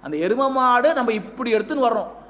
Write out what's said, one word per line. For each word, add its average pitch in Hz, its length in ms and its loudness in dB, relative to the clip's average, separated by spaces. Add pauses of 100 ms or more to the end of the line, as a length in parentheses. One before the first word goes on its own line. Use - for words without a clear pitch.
அந்த 151 140 -8
எரும 226 340 0
மாடு 254 440 4
நம்ம 240 180 0
இப்படி 233 420 -6
எடுத்துன்னு 240 340 0
வர்றோம் 214 220 -2 (200)